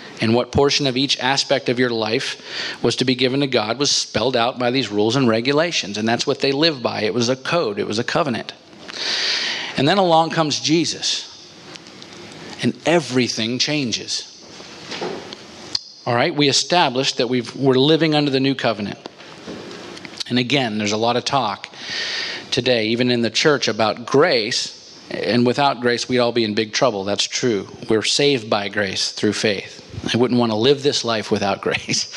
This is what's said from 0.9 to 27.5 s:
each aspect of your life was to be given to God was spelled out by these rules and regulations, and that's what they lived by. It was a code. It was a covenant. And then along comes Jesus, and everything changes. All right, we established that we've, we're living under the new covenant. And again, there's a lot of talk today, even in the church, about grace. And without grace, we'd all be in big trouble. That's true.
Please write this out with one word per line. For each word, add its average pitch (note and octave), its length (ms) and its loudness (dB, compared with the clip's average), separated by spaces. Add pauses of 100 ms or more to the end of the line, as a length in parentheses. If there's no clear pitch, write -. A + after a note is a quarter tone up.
each C3+ 220 0
aspect C3+ 500 0
of B2 100 0
your B2+ 120 2
life - 920 -4
was A#2+ 140 2
to - 80 0
be B2+ 100 2
given B2+ 260 0
to C#3+ 60 2
God A#2 320 0
was C#3 120 0
spelled B2 460 0
out A#2+ 220 0
by B2 120 0
these B2 200 0
rules G#2 260 2
and C3+ 120 4
regulations, B2 680 0
and A2 100 0
that's A#2 180 0
what C#3 140 -2
they C3+ 100 2
lived C#3+ 320 0
by. G#2+ 200 -2
It G#2+ 100 0
was A#2 160 0
a C3 80 0
code. C3 420 -2
It G#2 80 -2
was G#2 120 -2
a A#2 60 0
covenant. C#3+ 500 -2 (1200)
And C3+ 100 2
then F#3 120 4
along E3 320 4
comes D3+ 300 0
Jesus, - 680 0 (1300)
and A#2 120 0 (120)
everything B2+ 720 2
changes. A#2+ 720 -4 (1800)
All B2 80 2
right, C#3+ 200 2
we D3 140 4
established C3+ 720 2
that B2 100 2
we've, B2 260 -2
we're C3 200 4
living D3+ 400 4
under D3 160 2
the C3 100 2
new C3+ 140 2
covenant. G#2 440 -2 (1300)
And B2 120 0
again, B2 400 0
there's G#2 140 0
a G#2+ 40 0
lot A#2 200 2
of A#2+ 80 -2
talk A2+ 440 -2 (840)
today, B2 360 2
even A#2+ 240 2
in A#2+ 100 2
the A2+ 100 0
church, C#3+ 380 2
about A2 380 0
grace. C3 720 2 (300)
And A#2+ 360 2
without B2+ 360 2
grace, A#2+ 260 0
we'd B2+ 100 2
all A#2+ 140 2
be A#2 120 2
in G#2 100 -2
big G#2+ 180 -2
trouble. G#2+ 320 2
That's G2 200 -2
true. G#2 440 0 (220)